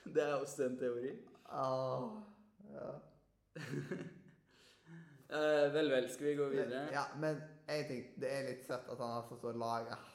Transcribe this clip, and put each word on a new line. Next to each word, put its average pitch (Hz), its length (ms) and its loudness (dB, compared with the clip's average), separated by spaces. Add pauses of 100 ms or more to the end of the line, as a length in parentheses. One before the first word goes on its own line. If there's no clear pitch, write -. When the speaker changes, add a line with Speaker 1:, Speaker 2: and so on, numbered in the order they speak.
Speaker 1:
Det - 220 2
er 143 120 2
også 135 300 2
en 127 120 2
teori. 123 360 0 (360)
Speaker 2:
Åh, 131 720 0 (520)
ja. - 180 -8 (640)
Speaker 1:
<laughs> 156 80 -8 (1700)
Eh, 147 420 6
vel, 151 180 4
vel, 123 200 6
skal 147 180 -2
vi 147 80 4
gå 143 80 2
Speaker 2:
Men, 139 80 2
Speaker 1:
videre? 135 400 0
Speaker 2:
ja, 143 120 2 (120)
men 151 240 0 (240)
en 147 240 -2
ting, 123 160 -4 (160)
det 131 100 0
er 139 160 0
litt 123 220 -6
søtt 127 180 -4
at 123 160 -8
han 117 140 -2
altså 117 240 -6
så 117 160 -4
lager 117 400 0 (200)